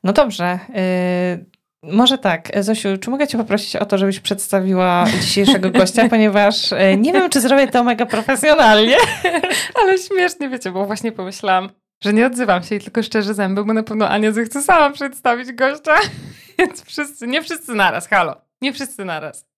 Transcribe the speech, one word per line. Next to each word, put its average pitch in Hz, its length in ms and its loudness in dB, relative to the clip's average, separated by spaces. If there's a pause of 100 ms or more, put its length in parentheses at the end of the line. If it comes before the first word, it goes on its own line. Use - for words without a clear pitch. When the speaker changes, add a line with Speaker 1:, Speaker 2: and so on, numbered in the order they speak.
Speaker 1:
No 190 100 -2
dobrze. 185 460 0 (100)
Y, 180 760 -2 (380)
może 240 340 2
tak, 175 340 -2 (100)
Zosiu, 208 360 -2
czy 190 120 -8
mogę 277 180 0
cię 247 100 -4
poprosić 208 380 -4
o 208 100 -2
to, 202 120 -2
żebyś 196 220 0
przedstawiła 185 880 0 (160)
dzisiejszego 196 500 2
gościa, 226 380 2
Speaker 2:
<laughs> 240 60 2
Speaker 1:
ponieważ, 208 580 2
e, 190 240 2
nie 277 160 2
wiem, 370 160 2
czy 269 120 2
zrobię 262 260 4
to 247 160 0
mega 240 220 0
profesjonalnie. 240 920 4 (420)
Speaker 2:
<laughs> - 420 -4
Ale 381 160 4
śmiesznie, 359 520 -2
wiecie, 240 220 -8
bo 190 140 -4
właśnie 214 260 -6
pomyślałam, 190 580 -2 (340)
że 208 100 0
nie 226 140 4
odzywam 220 360 0
się 214 120 -6
i 202 40 -4
tylko - 240 -4
szczerze 214 300 -2
zęby, 196 320 -2
bo 220 80 0
na 220 100 0
pewno 214 260 -2
Ania 214 220 2
zechce 233 300 -4
sama 311 300 4
przedstawić 254 600 -4
gościa. 285 420 0 (320)
<laughs> - 320 -14
Więc 359 240 -2
wszyscy, 285 440 -10
nie 285 140 -2
wszyscy 311 340 -10
naraz, 175 320 0
halo, 175 340 0 (200)
nie 269 120 -4
wszyscy 214 320 -12
naraz. 156 400 -12 (120)